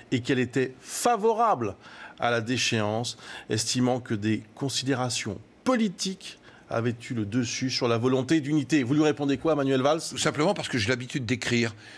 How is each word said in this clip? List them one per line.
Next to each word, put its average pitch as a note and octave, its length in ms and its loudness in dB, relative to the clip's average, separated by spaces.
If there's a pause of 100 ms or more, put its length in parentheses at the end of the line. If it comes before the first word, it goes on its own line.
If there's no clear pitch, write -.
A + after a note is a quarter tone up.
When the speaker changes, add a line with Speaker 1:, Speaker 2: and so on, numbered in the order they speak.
(120)
Speaker 1:
et B2 100 2
qu'elle B2+ 160 0
était B2+ 440 0
favorable G#3 960 2 (440)
à A#2+ 100 0
la A#2 120 2
déchéance, A2 760 0 (320)
estimant B2 520 0
que A#2+ 120 -4
des G#2 300 0 (100)
considérations B2+ 880 -4 (220)
politiques G#3+ 720 -2 (320)
avait A#2 260 0 (140)
eu B2+ 40 -6
le A2 120 -2
dessus A#2+ 440 -2
sur B2 180 0
la A#2 100 2
volonté C3 440 2
d'unité. C#3+ 420 2
Vous A#2 100 0
lui D3+ 100 4
répondez C#3+ 340 2
quoi, D#3 180 2
Manuel C3+ 260 2
Valls ? D3+ 280 2
Speaker 2:
Tout - 80 -10
simplement D#3 360 2
parce - 140 -6
que C#3 100 -2
j'ai G#2 120 0
l'habitude B2+ 360 -2
d'écrire. A#2 500 0 (220)